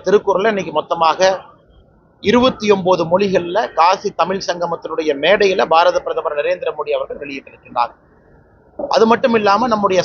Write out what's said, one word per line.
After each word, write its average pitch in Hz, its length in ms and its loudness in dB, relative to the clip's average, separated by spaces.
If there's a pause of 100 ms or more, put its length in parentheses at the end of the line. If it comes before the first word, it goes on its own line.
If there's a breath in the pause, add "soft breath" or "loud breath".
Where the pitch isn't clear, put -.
திருக்குறளை 196 480 0
இன்னைக்கு 170 260 -6
மொத்தமாக 160 500 0 (920)
இருபத்தி 240 520 2
ஒன்பது 180 360 2
மொழிகள்ல 185 520 0 (160)
காசி 190 300 2 (100)
தமிழ் 180 280 -4
சங்கமத்தினுடைய 165 640 -4 (120)
மேடையில 196 380 2 (120)
பாரத 175 320 4
பிரதமர் 151 340 -2
நரேந்திர 170 360 -2
மோடி 147 220 -6
அவர்கள் 131 260 -8
வெளியிட்டிருக்கிறார். 123 720 -8 (840)
அது 220 320 2
மட்டும் 233 280 0
இல்லாம 208 340 0
நம்முடைய 190 320 0